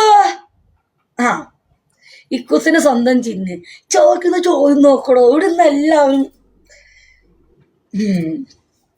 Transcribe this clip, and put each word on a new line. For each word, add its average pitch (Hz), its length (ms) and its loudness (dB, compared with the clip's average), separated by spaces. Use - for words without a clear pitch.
ആ, 233 300 -6
ഇക്കുസിന് 311 460 -2
സ്വന്തം 247 440 0
ചിഹ്നം. 190 400 -10
ചോദിക്കുന്ന 359 480 0
ചോദ്യം 285 440 0
നോക്കടോ. 254 480 2
ഇവിടെ 311 160 0
നിന്ന് 339 160 0
എല്ലാവരും. 285 720 0
ഉം. 190 520 -6